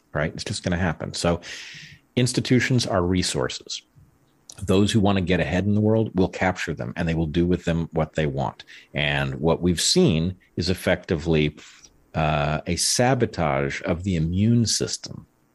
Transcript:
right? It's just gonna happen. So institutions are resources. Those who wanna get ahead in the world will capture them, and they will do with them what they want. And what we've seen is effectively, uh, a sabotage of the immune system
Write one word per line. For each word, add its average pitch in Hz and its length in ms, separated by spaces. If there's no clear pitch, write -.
right? 76 220
It's - 80
just - 220
gonna 90 120
happen. 82 380
So 85 260
institutions 123 680
are 92 200
resources. 87 800
Those 98 300
who 117 80
wanna 98 220
get 87 180
ahead 90 280
in 104 100
the 107 40
world 110 360
will 92 120
capture 90 460
them, 58 220
and 85 120
they 82 60
will 82 140
do 85 180
with 90 180
them 82 280
what - 220
they 78 120
want. 131 380
And 69 440
what 78 260
we've 87 180
seen 92 540
is 85 120
effectively, 82 880
uh, 76 520
a 87 80
sabotage 85 1080
of 87 200
the 95 140
immune 104 500
system - 600